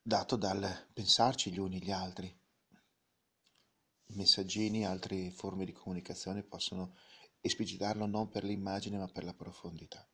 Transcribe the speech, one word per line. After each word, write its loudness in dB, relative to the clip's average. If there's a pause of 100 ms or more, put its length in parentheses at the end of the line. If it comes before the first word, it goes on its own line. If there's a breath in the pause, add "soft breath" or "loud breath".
dato 2
dal 0
pensarci 4
gli -2
uni -2
gli -2
altri. -4
I -20
messaggini, 4
altre -2
forme -4
di -8
comunicazione -6
possono -6 (460 loud breath)
esplicitarlo 0
non 0
per -2
l'immagine -2
ma -2
per -6
la -8
profondità. -12